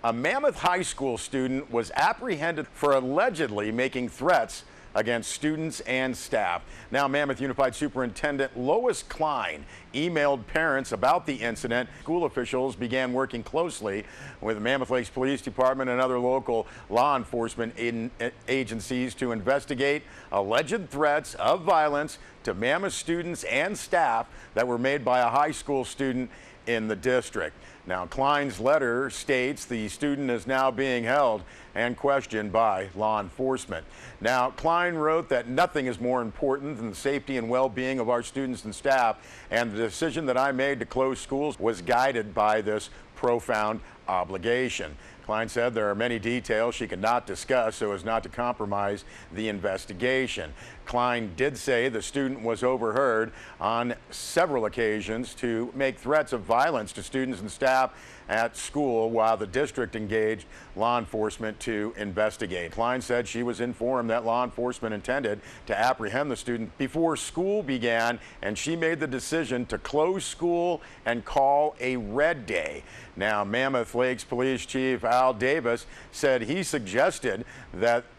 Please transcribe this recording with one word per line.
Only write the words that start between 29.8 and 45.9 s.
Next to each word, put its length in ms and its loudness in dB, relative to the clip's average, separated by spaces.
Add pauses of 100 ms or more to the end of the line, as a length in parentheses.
student 420 -2
is 160 -2
now 240 4
being 320 0
held 400 2 (320)
and 200 0
questioned 560 0
by 440 2
law 260 2
enforcement. 640 -4 (340)
Now, 300 2
Klein 460 0
wrote 340 0
that 180 2
nothing 380 2
is 140 -4
more 240 0
important 540 -2
than 120 -6
the 60 -8
safety 420 -2
and 100 -2
well-being 520 0
of 100 0
our 140 2
students 420 -6
and 80 -8
staff, 800 0
and 200 2
the 60 -4
decision 480 -2
that 120 2
I 140 4
made 280 0
to 80 -2
close 320 0
schools 400 -2
was 240 0
guided 500 2
by 280 4
this 280 -2 (260)
profound 680 0 (260)
obligation. 880 0 (280)
Klein 240 0
said 240 0
there 160 2
are 60 2